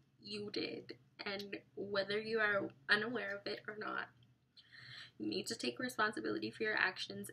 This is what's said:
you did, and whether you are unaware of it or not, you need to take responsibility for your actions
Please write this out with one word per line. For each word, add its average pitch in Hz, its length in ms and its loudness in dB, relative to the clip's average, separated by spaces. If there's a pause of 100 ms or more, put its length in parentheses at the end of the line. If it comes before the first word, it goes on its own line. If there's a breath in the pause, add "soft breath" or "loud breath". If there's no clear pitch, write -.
(200)
you 208 300 -4
did, - 480 -2 (220)
and 202 400 -4 (160)
whether 202 420 2
you 220 220 2
are 208 300 4 (180)
unaware 208 480 4
of 202 100 -8
it 208 220 -4
or 208 80 -6
not, - 340 -4 (1080 loud breath)
you 214 80 -2
need 208 200 0
to - 80 -2
take 240 240 -2
responsibility 220 720 0
for 226 140 -2
your 214 120 4
actions 196 560 0